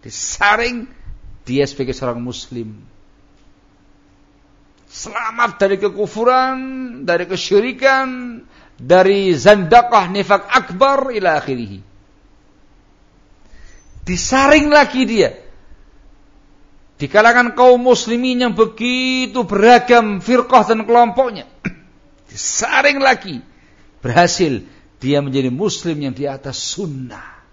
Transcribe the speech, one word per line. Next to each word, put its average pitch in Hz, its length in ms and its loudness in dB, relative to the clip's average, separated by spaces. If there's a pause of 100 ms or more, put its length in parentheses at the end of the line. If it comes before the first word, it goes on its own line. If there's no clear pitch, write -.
Disaring, 226 840 -4 (580)
dia 135 240 -2
sebagai 131 240 -8
seorang 123 260 -6
muslim. 120 540 -12 (2250)
Selamat 226 720 -6
dari 196 160 2
kekufuran, 226 800 -2 (480)
dari 175 240 -2
kesyirikan, 247 1120 -2 (340)
dari 185 640 2
zandaqah, 202 720 4
nifak 196 400 -2
akbar, 269 640 0
ila 180 240 0
akhirih. 117 480 -8 (2250)
Disaring 277 680 2
lagi 285 320 4
dia. 202 320 0 (1600)
Di 143 160 -8
kalangan 240 420 4
kaum 247 280 6
muslimin 247 680 0
yang 220 80 -2
begitu 247 920 -2
beragam 220 760 4
firqah 240 420 2
dan 220 220 -2
kelompoknya. 240 580 2 (160)
<clears throat> - 680 -18
Disaring 277 680 -2
lagi. 247 440 -2 (600)
Berhasil. 147 640 0 (300)
Dia 139 240 -2
menjadi 135 320 -2
muslim 156 560 -6
yang 123 80 -8
di 139 80 -10
atas 135 320 -10
sunnah. 131 800 -12 (180)